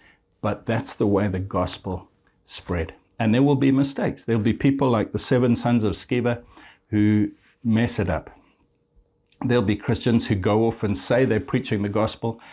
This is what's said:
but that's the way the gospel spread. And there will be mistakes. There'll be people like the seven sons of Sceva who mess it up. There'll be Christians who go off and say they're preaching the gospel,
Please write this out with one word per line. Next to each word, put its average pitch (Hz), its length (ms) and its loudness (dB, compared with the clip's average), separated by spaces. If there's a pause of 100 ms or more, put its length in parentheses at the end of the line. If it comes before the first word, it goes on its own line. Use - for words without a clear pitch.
(420)
but 104 240 -6
that's 113 280 -4
the - 120 -2
way 98 220 2
the 92 120 -4
gospel 92 680 -6 (380)
spread. - 480 -6 (260)
And 110 140 2
there 131 100 4
will 143 120 4
be 135 160 2
mistakes. 139 520 -2
There'll 113 180 0
be 110 120 2
people 135 360 2
like 110 220 0
the - 80 -4
seven 123 360 2
sons 120 280 0
of 113 100 0
Sceva 120 480 -2 (480)
who 104 420 2 (320)
mess 113 360 0
it 95 100 0
up. 76 220 -4 (1120)
There'll 120 160 2
be 101 140 0
Christians 117 520 0
who 110 80 2
go 107 320 2
off 113 160 -4
and 104 140 -2
say 127 280 2
they're 110 140 0
preaching 110 440 -4
the 101 60 -4
gospel, 107 500 -4 (140)